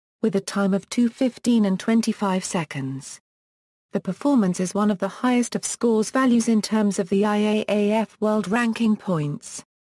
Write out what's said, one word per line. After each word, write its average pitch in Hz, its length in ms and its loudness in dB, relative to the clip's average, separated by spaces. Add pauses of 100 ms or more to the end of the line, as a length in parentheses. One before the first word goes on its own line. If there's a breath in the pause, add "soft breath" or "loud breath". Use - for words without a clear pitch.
(220)
with 220 140 0
a 196 40 2
time 196 320 -2
of 190 160 0
two 240 220 2
fifteen 240 560 0
and 190 140 0
twenty-five 214 640 0
seconds. 135 760 -6 (720)
The 202 80 -2
performance 196 600 0
is 185 160 -4
one 208 160 2
of 196 80 -2
the - 80 -2
highest 247 480 0
of - 100 -6
scores 220 460 0
values 247 360 2
in 220 140 4
terms 208 380 0
of 190 100 -2
the 196 160 2
I 208 120 0
A 214 320 0
A 208 240 2
F 220 260 -2
world 214 300 0
ranking 226 460 0
points. 151 680 -4 (260)